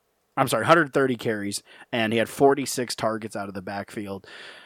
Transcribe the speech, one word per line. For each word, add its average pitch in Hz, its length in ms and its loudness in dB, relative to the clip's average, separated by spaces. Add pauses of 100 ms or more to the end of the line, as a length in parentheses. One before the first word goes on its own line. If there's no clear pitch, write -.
(360)
I'm 135 120 2
sorry, 110 180 0
hundred 160 260 6
thirty 135 240 2
carries, 104 460 -4 (300)
and 113 200 0
he 117 60 2
had 110 100 2
forty-six 135 680 2
targets 110 400 -4
out 101 120 -8
of 98 60 -10
the 98 80 -10
backfield. 98 640 -10 (400)